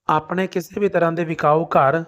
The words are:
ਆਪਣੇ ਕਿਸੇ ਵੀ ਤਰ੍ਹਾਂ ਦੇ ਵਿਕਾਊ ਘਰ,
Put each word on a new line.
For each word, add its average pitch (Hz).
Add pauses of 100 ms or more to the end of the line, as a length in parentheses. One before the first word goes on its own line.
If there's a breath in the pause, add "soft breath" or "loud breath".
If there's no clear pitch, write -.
ਆਪਣੇ 175
ਕਿਸੇ 185
ਵੀ 202
ਤਰ੍ਹਾਂ 165
ਦੇ 165
ਵਿਕਾਊ 160
ਘਰ, 160